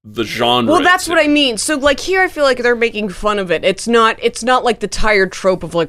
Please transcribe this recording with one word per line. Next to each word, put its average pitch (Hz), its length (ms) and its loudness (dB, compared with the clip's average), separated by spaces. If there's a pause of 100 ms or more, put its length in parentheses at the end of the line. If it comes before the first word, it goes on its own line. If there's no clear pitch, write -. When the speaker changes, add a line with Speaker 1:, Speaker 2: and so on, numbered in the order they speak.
Speaker 1:
the 107 180 -6
genre. 120 480 0
Speaker 2:
Well, 320 120 4
that's 359 220 2
Speaker 1:
it's - 40 -8
Speaker 2:
what 339 100 0
Speaker 1:
in. 302 60 4
Speaker 2:
I 294 80 2
mean. 277 240 0
So, 302 220 -2
like, 277 200 0
here 381 220 -2
I 370 80 2
feel 302 160 -4
like 262 140 2
they're 240 180 0
making 214 320 -2
fun 208 300 -4
of 185 120 -4
it. 160 140 0
It's 190 240 -2
not, 226 340 2
it's 226 220 -4
not 254 180 2
like 240 180 0
the 208 60 -6
tired 196 460 2
trope 190 300 -2
of, 165 120 -8
like, 165 140 0